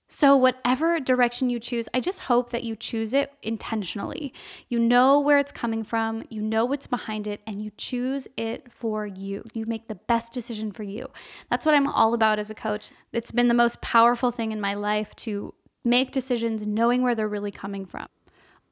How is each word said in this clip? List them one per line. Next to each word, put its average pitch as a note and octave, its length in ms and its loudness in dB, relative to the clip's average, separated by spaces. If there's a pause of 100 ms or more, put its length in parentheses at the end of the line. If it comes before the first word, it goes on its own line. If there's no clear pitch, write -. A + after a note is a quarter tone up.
So C#4 300 6
whatever B3+ 640 2
direction B3+ 480 2
you A#3+ 100 -2
choose, A#3 360 -4
I B3+ 60 2
just E4 200 -4
hope A#3+ 300 2
that - 120 -4
you A3+ 140 -6
choose A3 380 -4
it C#4 180 2 (100)
intentionally. G#3 920 -6 (340)
You A#3+ 100 -2
know B3 400 6
where C#4+ 200 4
it's C#4+ 120 0
coming A3+ 320 -4
from, A3+ 460 -2
you G#3+ 140 -6
know A3 220 2
what's C4+ 220 -2
behind G#3+ 400 -4
it, G#3 200 -6
and G#3 140 -8
you G#3+ 160 -8
choose C4 600 -4
it A3+ 340 -6
for G#3+ 360 -4
you. G3 380 -6 (100)
You A3 120 -4
make A3+ 220 -6
the A3 60 -6
best A#3 380 0
decision A3 400 -6
for A3 100 -10
you. G3+ 260 -8 (420)
That's B3 140 -2
what D4+ 100 4
I'm C#4 140 4
all A3+ 240 2
about A3 260 2
as G#3 120 -6
a G#3+ 40 -8
coach. G#3 360 -6 (220)
It's - 200 -4
been A#3+ 160 4
the A#3+ 60 4
most A#3+ 260 4
powerful A#3+ 500 4
thing A3+ 220 -4
in G#3+ 80 -4
my G3+ 140 -2
life G#3 420 -2
to G#3 380 -6 (300)
make B3 280 2
decisions A3+ 540 -2
knowing A#3 360 2
where B3 120 2
they're G#3+ 120 -2
really G#3 240 -4
coming G3 360 -8
from. - 200 -12 (640)